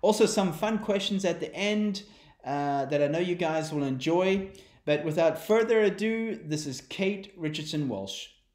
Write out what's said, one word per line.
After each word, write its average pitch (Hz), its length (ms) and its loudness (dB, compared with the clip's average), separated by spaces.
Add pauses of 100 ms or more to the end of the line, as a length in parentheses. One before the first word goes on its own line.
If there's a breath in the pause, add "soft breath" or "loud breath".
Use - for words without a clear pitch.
Also, 214 220 6
some 190 280 2
fun 214 260 -2
questions 196 460 -2
at 170 160 0
the 156 120 -8
end, 208 520 -2 (400 loud breath)
uh, 139 400 -2
that 147 180 0
I 143 60 2
know 160 100 0
you 180 160 0
guys 160 380 -2
will 147 100 -2
enjoy. 175 680 0 (340 loud breath)
But 151 200 0
without 165 320 2
further 220 460 4
ado, 220 540 0
this 151 280 -6
is 139 160 -8
Kate 190 560 -4
Richardson 156 520 -4
Walsh. 98 400 -8 (260)